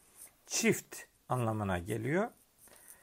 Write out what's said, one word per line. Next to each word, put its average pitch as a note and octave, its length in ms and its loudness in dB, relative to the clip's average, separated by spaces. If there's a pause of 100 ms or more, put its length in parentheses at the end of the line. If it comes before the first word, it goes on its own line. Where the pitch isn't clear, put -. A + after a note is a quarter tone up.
(480)
çift - 500 2 (320)
anlamına A2 500 0
geliyor. A#2+ 500 -2 (720)